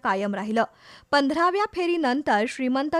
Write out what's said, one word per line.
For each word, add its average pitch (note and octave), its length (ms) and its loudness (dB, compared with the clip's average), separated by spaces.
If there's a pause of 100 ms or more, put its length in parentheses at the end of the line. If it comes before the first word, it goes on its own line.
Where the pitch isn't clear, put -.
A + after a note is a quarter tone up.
कायम G3+ 320 -2
राहिलं. G#3+ 280 0 (480)
पंधराव्या E4 600 2
फेरीनंतर D4 760 0
श्रीमंत C4+ 520 -2